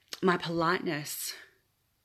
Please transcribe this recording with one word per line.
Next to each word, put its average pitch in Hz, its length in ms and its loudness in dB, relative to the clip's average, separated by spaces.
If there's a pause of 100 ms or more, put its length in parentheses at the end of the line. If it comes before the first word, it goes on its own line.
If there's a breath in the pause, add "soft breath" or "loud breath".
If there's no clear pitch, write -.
(240 loud breath)
my 190 120 6
politeness 165 1000 -2 (680 loud breath)